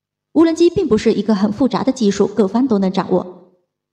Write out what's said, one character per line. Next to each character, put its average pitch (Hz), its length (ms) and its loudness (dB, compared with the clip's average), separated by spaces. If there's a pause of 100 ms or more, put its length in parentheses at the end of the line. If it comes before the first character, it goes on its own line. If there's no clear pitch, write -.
(340)
无 320 100 4
人 330 100 2
机 339 140 4
并 339 180 -2
不 220 120 2
是 214 160 0
一 196 80 -2
个 220 120 0
很 202 160 0
复 254 160 0
杂 - 160 -2
的 - 80 -2
技 226 200 0
术， 196 160 0
各 202 200 0
方 233 220 -2
都 214 100 2
能 190 140 0
掌 185 180 -4
握。 - 440 -6 (380)